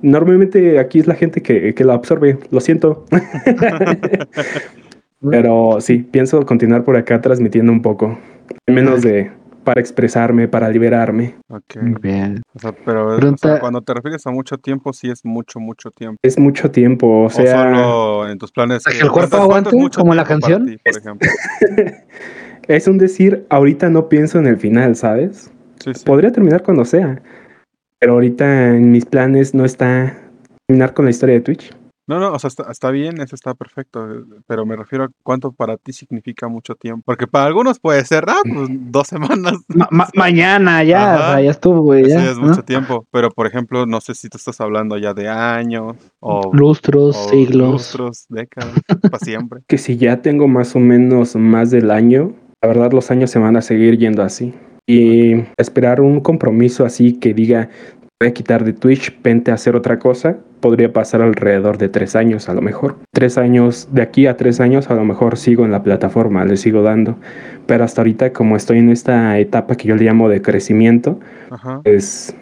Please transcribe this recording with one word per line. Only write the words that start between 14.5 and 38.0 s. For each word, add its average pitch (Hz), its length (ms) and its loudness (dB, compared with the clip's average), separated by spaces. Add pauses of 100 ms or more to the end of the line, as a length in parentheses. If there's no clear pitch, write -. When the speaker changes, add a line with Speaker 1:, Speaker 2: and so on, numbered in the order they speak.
Speaker 3:
tiempo, 135 340 -8
sí 127 160 -12
es 120 160 -12
mucho, 117 360 -10
mucho 113 320 -14
tiempo. 113 300 -14
Speaker 1:
Es 131 140 0
mucho 139 360 0
tiempo, 123 340 2
o 110 200 4
Speaker 3:
O 117 40 -2
Speaker 1:
sea 127 320 2 (100)
Speaker 3:
solo 113 560 -2
en 104 100 -10
tus 107 120 -16
planes 120 280 -2
Speaker 2:
Hasta 127 120 -4
que 123 80 -6
Speaker 3:
que 131 60 0
Speaker 2:
el 147 80 0
cuerpo 170 240 0
Speaker 3:
¿cuánto, 202 120 4
cuánto 202 200 2
es 196 60 2
Speaker 2:
aguante, - 100 4
Speaker 3:
mucho - 160 -4
Speaker 2:
como 170 160 4
la 165 80 0
Speaker 3:
tiempo 151 240 -2
para 175 100 4
Speaker 2:
canción. 233 180 -4
Speaker 3:
ti, - 80 -20
por - 140 -2
ejemplo? 104 320 -6
Speaker 1:
<laughs> - 720 -4 (640)
Es 160 180 0
un 190 100 4
decir, 190 540 2
ahorita 143 400 2
no 160 180 0
pienso 156 300 0
en 151 80 2
el 120 100 2
final, 117 380 0
¿sabes? 123 560 -4 (340)
Speaker 3:
Sí, 131 100 -8
sí. - 100 -18
Speaker 1:
Podría 151 260 4
terminar 180 320 2
cuando 151 220 0
sea, 143 360 -2 (800)
pero 120 160 2
ahorita 123 640 2
en 120 160 6
mis 120 120 2
planes 135 480 0
no 131 120 2
está 127 520 -2 (520)
terminar 131 260 2
con 147 120 0
la 123 40 2
historia 127 240 2
de 120 60 2
Twitch. - 320 -8 (340)
Speaker 3:
No, 160 140 -6
no, 190 120 -4
o 143 60 -8
sea, 143 100 -10
está, 127 220 -12
está 127 220 -6
bien, 151 280 -6
eso 135 140 -12
está 127 200 -12
perfecto, 117 580 -16
eh, 113 120 -16 (220)
pero 110 180 -6
me 110 120 -8
refiero 131 280 -8
a 123 40 -10 (160)
cuánto 131 280 -6
para 113 240 -8
ti - 160 -20
significa 120 540 -14
mucho 113 300 -12
tiempo. 113 280 -14
Porque 123 220 -6
para 139 200 0
algunos 226 340 -2
puede 147 240 0